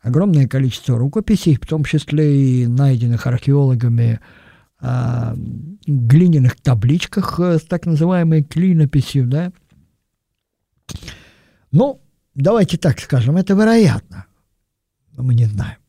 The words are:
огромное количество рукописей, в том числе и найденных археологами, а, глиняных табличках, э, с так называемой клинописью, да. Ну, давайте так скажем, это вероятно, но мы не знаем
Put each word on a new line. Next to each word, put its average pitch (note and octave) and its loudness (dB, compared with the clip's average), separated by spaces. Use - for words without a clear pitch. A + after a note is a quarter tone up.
огромное D3+ 2
количество C3 -2
рукописей, D3+ 0
в - -8
том D#3 -2
числе C#3 0
и A#2+ 0
найденных A#2+ 0
археологами, A#2+ 0
а, A#2+ -4
глиняных C#3 4
табличках, C#3 -2
э, F3 2
с D#3 -4
так F3 -6
называемой E3 2
клинописью, D3+ 0
да. D#3+ -4
Ну, B3+ 0
давайте F3+ 0
так D3+ -2
скажем, C3+ 0
это F#3+ 0
вероятно, G#3+ 0
но B2+ -8
мы B2+ 0
не A#2 2
знаем G#2 -6